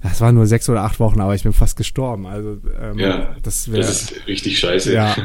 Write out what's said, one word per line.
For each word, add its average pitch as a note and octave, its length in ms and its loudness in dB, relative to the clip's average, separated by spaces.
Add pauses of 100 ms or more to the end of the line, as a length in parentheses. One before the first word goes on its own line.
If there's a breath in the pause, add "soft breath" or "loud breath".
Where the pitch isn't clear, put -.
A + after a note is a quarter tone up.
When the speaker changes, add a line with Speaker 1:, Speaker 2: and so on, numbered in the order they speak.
Speaker 1:
das F#2+ 200 0
waren A#2 140 6
nur A2+ 120 6
sechs A2+ 220 2
oder A2+ 140 2
acht A2 180 -2
Wochen, G#2+ 180 4
aber G2+ 160 0
ich F#2+ 80 -4
bin G#2+ 80 4
fast - 240 4
gestorben. A2+ 500 -6
Also, G#2 320 -8 (240)
ähm, G#2+ 180 -6
Speaker 2:
Ja, F#2 440 0
Speaker 1:
das - 260 -4
wär A2 100 -2
Speaker 2:
das - 320 -2
ist - 160 -14
richtig - 320 -4
scheiße. F#2 340 0
Speaker 1:
Ja, G#2+ 200 2 (120)